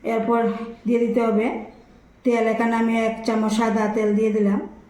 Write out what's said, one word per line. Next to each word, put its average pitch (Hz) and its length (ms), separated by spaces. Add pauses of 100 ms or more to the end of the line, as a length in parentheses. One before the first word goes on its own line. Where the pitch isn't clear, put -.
(120)
এরপর 233 280 (460)
দিয়ে 240 180
দিতে 240 220
হবে 220 200 (760)
তেল। 233 200 (100)
এখানে 233 280
আমি 226 120 (120)
এক 220 80 (120)
চামচ 220 320
সাদা 220 260 (120)
তেল 214 220
দিয়ে 220 180
দিলাম 202 240 (300)